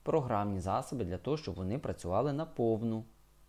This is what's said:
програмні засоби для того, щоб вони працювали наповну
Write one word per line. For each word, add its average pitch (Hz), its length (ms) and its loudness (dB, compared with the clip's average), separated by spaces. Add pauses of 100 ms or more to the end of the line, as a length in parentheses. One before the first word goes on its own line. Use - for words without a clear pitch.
програмні 107 580 2
засоби 110 440 0
для 90 140 -2
того, 139 180 -2
щоб 104 180 -4
вони 92 240 -2
працювали 120 540 0
наповну 113 720 0 (440)